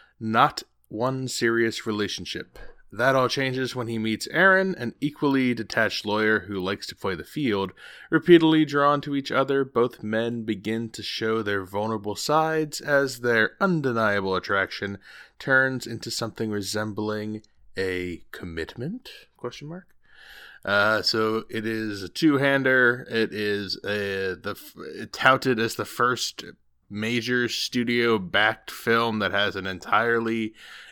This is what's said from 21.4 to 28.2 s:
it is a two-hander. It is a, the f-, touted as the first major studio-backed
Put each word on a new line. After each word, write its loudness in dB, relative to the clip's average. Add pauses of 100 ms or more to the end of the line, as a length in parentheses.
it -6
is -4
a -10
two-hander. 4
It 0
is -2
a, -2
the -8
f-, -14
touted 4
as -2
the -6
first -4 (440)
major -2
studio-backed 0